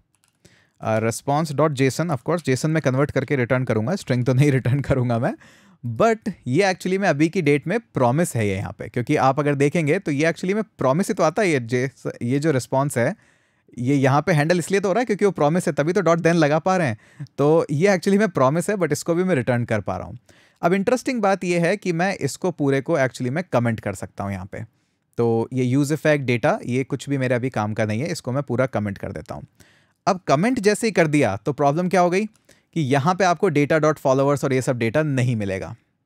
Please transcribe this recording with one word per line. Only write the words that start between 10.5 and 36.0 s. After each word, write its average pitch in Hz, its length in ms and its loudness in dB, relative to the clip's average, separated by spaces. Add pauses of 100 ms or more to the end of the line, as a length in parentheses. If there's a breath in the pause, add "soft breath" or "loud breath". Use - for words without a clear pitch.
में 214 100 -2
प्रॉमिस 139 440 0
ही 220 60 -2
तो 190 80 0
आता 165 200 2
है। 190 80 2
ये 143 100 0
जे-, 123 520 -4 (100)
ये 123 160 0
जो 156 120 0
रिस्पॉन्स 135 480 -2
है, 135 180 0 (640 soft breath)
ये 123 160 0
यहाँ 135 280 4
पे 190 100 0
हैंडल 165 260 2
इसलिए 190 220 -2
तो 196 80 -2
हो 180 60 2
रहा 226 60 0
है 262 40 0
क्योंकि 208 200 -2
वो 202 60 4
प्रॉमिस 165 360 0
है, 170 60 -2
तभी 151 200 0
तो 202 80 2
डॉट 170 180 2
देन 165 160 2
लगा 156 240 4
पा 185 180 0
रहे 170 100 2
हैं। 120 400 -8 (120)
तो 151 320 4
ये 156 180 2
actually 196 300 2
में 214 100 2
प्रॉमिस 156 420 2
है, 214 60 0
but 165 160 0
इसको - 220 -2
भी 185 100 0
मैं 185 100 2
रिटर्न 123 300 0
कर 107 160 0
पा 95 160 -6
रहा - 100 -10
हूँ। 117 120 -14 (440 soft breath)
अब 175 100 4
इंटरेस्टिंग 240 500 0
बात 196 220 0
ये 175 140 0
है 170 180 2
कि 180 160 -4
मैं 175 240 -2
इसको - 340 -4
पूरे 139 300 0
को 160 180 -2
actually 127 320 -2
में 165 220 -4
कमेंट 120 280 0
कर 101 140 -6
सकता - 300 -10
हूँ 98 80 -4
यहाँ 92 140 -8
पे। - 180 -12 (520)
तो 113 360 0
ये 127 240 0
use 143 160 0
effect 151 340 0
data, 135 400 0
ये 127 180 -2
कुछ - 240 -8
भी 139 100 -2
मेरे 127 160 0
अभी 123 160 -2
काम 107 240 -4
का 110 100 -2
नहीं 107 160 -4
है, 175 120 -6
इसको - 200 -8
मैं 139 100 -4
पूरा 127 240 -2
कमेंट 104 320 -4
कर - 140 -10
देता - 220 -12
हूँ। - 120 -14 (600 soft breath)
अब 185 200 0
कमेंट 214 340 2
जैसे 208 260 2
ही 220 40 2
कर 170 160 0
दिया 139 300 2
तो 147 160 -4
प्रॉब्लम 151 360 0
क्या 185 120 2
हो 175 100 2
गई 196 160 -2 (480 soft breath)
कि 165 60 -2
यहाँ 139 340 2
पे 190 100 0
आपको 180 240 2
डेटा 147 300 2
डॉट 151 200 2
फॉलोअर्स 139 460 2
और 135 80 0
ये 127 100 2
सब 127 160 -2
डेटा 117 240 0
नहीं 131 340 0
मिलेगा। 98 400 -6 (300)